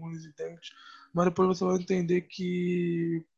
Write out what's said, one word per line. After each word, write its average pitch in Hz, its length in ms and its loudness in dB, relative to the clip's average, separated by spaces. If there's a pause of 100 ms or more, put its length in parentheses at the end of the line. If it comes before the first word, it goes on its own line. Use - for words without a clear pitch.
unhas 165 200 -12
e 156 120 -18
dentes, 165 340 -12 (440)
mas 175 120 4
depois 185 220 4
você 185 180 0
vai 185 120 2
entender 180 440 2
que 175 1040 -2 (120)